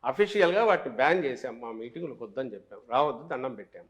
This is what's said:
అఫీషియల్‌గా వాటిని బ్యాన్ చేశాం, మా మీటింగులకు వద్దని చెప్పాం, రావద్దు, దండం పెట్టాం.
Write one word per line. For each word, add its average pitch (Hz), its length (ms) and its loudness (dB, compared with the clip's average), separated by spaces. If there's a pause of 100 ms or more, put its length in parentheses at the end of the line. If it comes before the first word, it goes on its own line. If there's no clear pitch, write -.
అఫీషియల్‌గా 202 580 4
వాటిని 160 320 2
బ్యాన్ 156 300 4
చేశాం, 123 360 -6
మా 117 100 -10
మీటింగులకు 120 540 -10
వద్దని 110 280 -8
చెప్పాం, 98 260 -18 (120)
రావద్దు, 147 360 2
దండం 131 280 -6
పెట్టాం. 92 340 -18